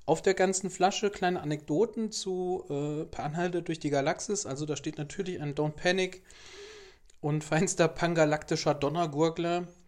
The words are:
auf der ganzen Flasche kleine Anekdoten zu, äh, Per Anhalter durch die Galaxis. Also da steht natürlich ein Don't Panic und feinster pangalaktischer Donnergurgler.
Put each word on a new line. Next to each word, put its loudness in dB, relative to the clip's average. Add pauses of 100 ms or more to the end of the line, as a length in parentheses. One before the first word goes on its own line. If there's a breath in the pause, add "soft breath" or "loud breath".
auf 2
der 4
ganzen 2
Flasche 2
kleine 0
Anekdoten 0
zu, -2
äh, -2
Per -8
Anhalter -2
durch -4
die -2
Galaxis. 0
Also -4
da -2
steht -6
natürlich -6
ein -4
Don't 0
Panic 0 (1000 loud breath)
und 0
feinster 4
pangalaktischer 2
Donnergurgler. 0 (220)